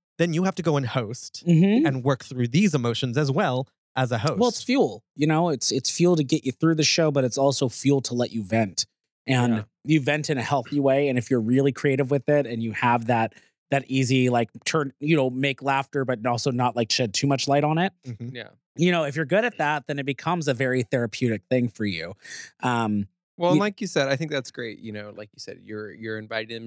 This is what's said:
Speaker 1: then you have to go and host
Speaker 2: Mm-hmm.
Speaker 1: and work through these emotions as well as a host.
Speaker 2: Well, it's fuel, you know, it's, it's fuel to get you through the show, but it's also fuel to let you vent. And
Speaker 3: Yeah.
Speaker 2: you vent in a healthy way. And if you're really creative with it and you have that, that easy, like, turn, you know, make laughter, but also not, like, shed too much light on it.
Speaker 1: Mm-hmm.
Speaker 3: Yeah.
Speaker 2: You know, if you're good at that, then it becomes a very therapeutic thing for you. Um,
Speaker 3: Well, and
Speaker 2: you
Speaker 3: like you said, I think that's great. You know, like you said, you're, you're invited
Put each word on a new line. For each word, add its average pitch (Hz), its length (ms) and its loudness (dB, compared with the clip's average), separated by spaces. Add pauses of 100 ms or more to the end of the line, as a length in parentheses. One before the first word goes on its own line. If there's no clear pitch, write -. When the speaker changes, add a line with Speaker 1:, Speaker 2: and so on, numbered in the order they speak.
(200)
Speaker 1:
then 170 140 0
you 170 100 0
have 190 120 -2
to 185 80 -6
go 156 140 2
and 135 80 0
host 120 600 -6
Speaker 2:
Mm-hmm. 196 400 6
Speaker 1:
and 131 160 -2
work 131 200 0
through 123 260 -2
these 165 260 2
emotions 117 420 -2
as 143 140 2
well 135 360 -2 (280)
as 127 160 0
a 120 80 0
host. 156 180 -2
Speaker 2:
Well, 240 120 4
it's - 140 -6
fuel, 247 400 0 (120)
you 143 120 0
know, 160 220 2
it's, 135 220 -2
it's 123 180 -2
fuel 175 260 4
to 156 80 2
get 143 220 -2
you 131 60 -2
through 160 240 2
the 156 80 2
show, 156 280 2
but 139 120 2
it's 123 140 -2
also 135 320 2
fuel 139 320 2
to - 120 -8
let 120 180 0
you 110 120 -4
vent. 101 420 0 (400)
And 123 300 2
Speaker 3:
Yeah. 107 80 -2 (220)
Speaker 2:
you 151 160 4
vent 147 280 -2
in 147 80 -2
a 120 60 -2
healthy 143 360 -2
way. 139 300 4
And 127 80 0
if 120 140 -2
you're 127 100 4
really 131 300 2
creative 135 400 0
with 139 180 -2
it 147 160 2
and 113 160 -6
you 113 120 -4
have 117 320 0
that, 113 280 0 (380)
that 139 160 0
easy, 131 420 2
like, 120 200 0 (160)
turn, 143 340 -2
you 156 160 0
know, 131 160 2
make 131 320 -2
laughter, 135 420 -2
but 120 220 -4
also 120 240 0
not, 123 240 0
like, 120 160 0
shed 113 220 0
too - 140 -2
much 139 200 0
light 143 160 4
on 151 160 0
it. 185 140 0 (120)
Speaker 1:
Mm-hmm. 120 300 -12
Speaker 3:
Yeah. 113 140 -16 (260)
Speaker 2:
You 175 160 4
know, 170 120 2
if 135 120 -4
you're 160 100 -2
good 196 200 2
at 233 140 -4
that, 147 260 -2
then 143 140 -6
it 135 80 -6
becomes 156 400 -2
a 143 80 2
very 127 260 0
therapeutic 117 640 -2
thing 123 220 2
for 107 160 -6
you. 87 300 -6 (480)
Um, 110 440 0 (300)
Speaker 3:
Well, 175 140 2
and 156 60 6
Speaker 2:
you - 40 4
Speaker 3:
like 202 200 -4
you 208 60 -6
said, 143 200 -2
I 139 80 0
think 151 160 -6
that's 135 180 -6
great. 117 300 -12
You 110 120 -12
know, 104 240 -12
like 104 180 -16
you - 60 -20
said, - 240 -16
you're, 107 280 -12
you're 110 260 -8
invited 110 340 -8 (160)